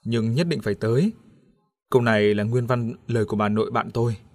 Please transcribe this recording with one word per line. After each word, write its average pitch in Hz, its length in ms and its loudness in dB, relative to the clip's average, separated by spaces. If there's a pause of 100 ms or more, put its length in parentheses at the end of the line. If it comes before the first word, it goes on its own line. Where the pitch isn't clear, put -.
nhưng 113 300 -2
nhất 170 140 0
định 147 140 -2
phải 104 120 -2
tới. 131 380 0 (760)
Câu 123 120 4
này 104 320 4
là 104 100 0
nguyên 120 220 -2
văn 120 280 -2 (120)
lời 117 180 0
của 107 120 -4
bà 104 120 0
nội 107 220 0
bạn 113 200 -4
tôi. 117 260 -2 (180)